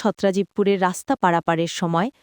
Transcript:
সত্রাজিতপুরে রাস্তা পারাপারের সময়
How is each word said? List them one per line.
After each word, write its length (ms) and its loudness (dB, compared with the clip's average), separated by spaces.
সত্রাজিতপুরে 720 0
রাস্তা 360 -4
পারাপারের 480 2
সময় 280 0